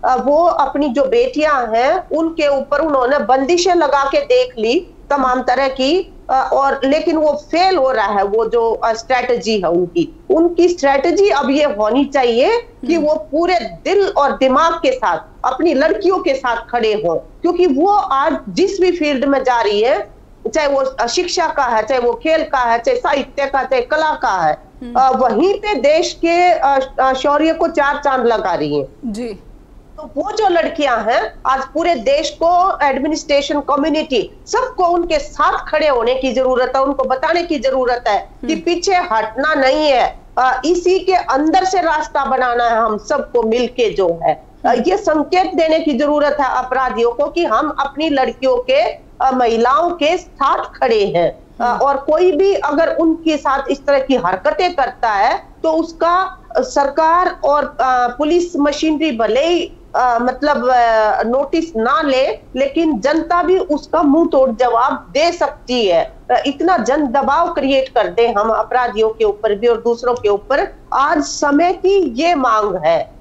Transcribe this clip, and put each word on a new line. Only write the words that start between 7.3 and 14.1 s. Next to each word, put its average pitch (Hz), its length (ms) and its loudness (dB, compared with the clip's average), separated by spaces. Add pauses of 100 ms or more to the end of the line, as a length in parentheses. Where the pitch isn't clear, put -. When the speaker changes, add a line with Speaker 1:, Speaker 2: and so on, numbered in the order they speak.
Speaker 1:
फेल 339 460 0
हो 262 140 2
रहा 220 160 0
है, 202 160 0
वो 214 220 0
जो, 226 260 0
अ, 226 220 -2
स्ट्रेटजी 233 680 -2
है 170 100 -2
उनकी, 175 600 -2
उनकी 339 400 4
स्ट्रेटजी 330 600 2
अब 277 200 0
ये 285 140 2
होनी 226 420 0
चाहिए 269 540 2 (280)
कि 330 80 2
Speaker 2:
हम्म। 302 120 0
Speaker 1:
वो 302 80 2
पूरे 330 440 0
दिल 285 480 0 (100)